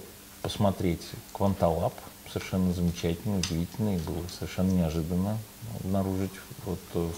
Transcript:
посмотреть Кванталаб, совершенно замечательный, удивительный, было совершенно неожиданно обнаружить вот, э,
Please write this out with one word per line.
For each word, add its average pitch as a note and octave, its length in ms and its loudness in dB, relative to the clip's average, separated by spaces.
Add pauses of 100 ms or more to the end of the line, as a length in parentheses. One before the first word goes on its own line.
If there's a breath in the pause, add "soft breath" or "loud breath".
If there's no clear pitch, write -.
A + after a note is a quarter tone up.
(420)
посмотреть F#2 600 2 (300)
Кванталаб, F#2 600 4 (400)
совершенно F#2 400 2
замечательный, F2 680 0
удивительный, F2 580 0
было E2 240 -4 (160)
совершенно F#2 320 2
неожиданно F2 680 2 (440)
обнаружить F#2+ 500 0 (340)
вот, F2+ 140 -4 (160)
э, E2+ 240 2